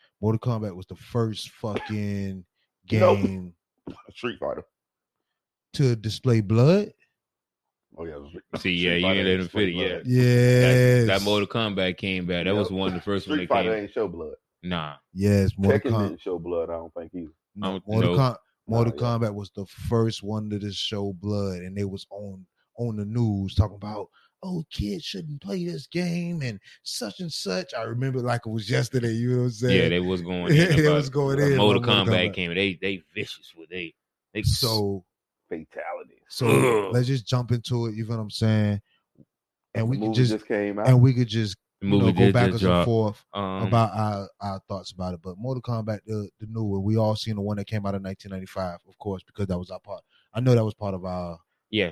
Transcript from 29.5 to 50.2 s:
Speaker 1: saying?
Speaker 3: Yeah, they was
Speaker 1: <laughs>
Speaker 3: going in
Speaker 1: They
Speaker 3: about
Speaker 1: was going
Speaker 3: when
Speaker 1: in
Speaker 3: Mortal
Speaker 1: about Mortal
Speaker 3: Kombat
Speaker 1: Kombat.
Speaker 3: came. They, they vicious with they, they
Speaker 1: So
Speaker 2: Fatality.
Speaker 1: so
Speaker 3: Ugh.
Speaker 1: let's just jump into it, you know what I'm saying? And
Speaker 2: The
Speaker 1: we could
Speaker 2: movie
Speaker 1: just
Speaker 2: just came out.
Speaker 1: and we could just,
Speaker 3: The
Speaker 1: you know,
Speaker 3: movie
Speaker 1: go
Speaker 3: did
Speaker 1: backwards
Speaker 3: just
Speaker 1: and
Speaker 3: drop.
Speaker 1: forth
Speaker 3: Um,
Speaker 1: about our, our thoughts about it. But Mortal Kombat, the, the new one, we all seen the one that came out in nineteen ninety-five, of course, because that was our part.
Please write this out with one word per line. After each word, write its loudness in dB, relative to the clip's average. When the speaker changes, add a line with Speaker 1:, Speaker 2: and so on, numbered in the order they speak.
Speaker 1:
saying? 4
Speaker 3:
Yeah, 4
they 2
was 0
Speaker 1:
<laughs> -8
Speaker 3:
going -2
in 6
Speaker 1:
They 6
Speaker 3:
about 6
Speaker 1:
was 0
going 0
Speaker 3:
when 4
Speaker 1:
in 4
Speaker 3:
Mortal 6
Speaker 1:
about 4
Mortal 4
Speaker 3:
Kombat 4
Speaker 1:
Kombat. -14
Speaker 3:
came. -4
They, 0
they -4
vicious -10
with -20
they, -10
they -4
Speaker 1:
So -2
Speaker 2:
Fatality. -12
Speaker 1:
so -4
Speaker 3:
Ugh. -6
Speaker 1:
let's 2
just -4
jump -2
into -2
it, -6
you -8
know -6
what -6
I'm -10
saying? 2
And -2
Speaker 2:
The -2
Speaker 1:
we 0
could -4
Speaker 2:
movie -2
Speaker 1:
just 4
Speaker 2:
just -4
came -2
out. 2
Speaker 1:
and 8
we 8
could 0
just, -4
Speaker 3:
The -2
Speaker 1:
you 2
know, 6
Speaker 3:
movie 6
Speaker 1:
go 6
Speaker 3:
did 6
Speaker 1:
backwards 4
Speaker 3:
just 0
Speaker 1:
and 4
Speaker 3:
drop. 4
Speaker 1:
forth 0
Speaker 3:
Um, -4
Speaker 1:
about 2
our, -4
our -6
thoughts -10
about -8
it. -10
But -14
Mortal -6
Kombat, -6
the, -6
the -12
new -6
one, -2
we 2
all 2
seen -6
the -4
one -4
that -8
came -4
out -2
in -6
nineteen -10
ninety-five, -8
of -20
course, -8
because -6
that -2
was -10
our -14
part. -14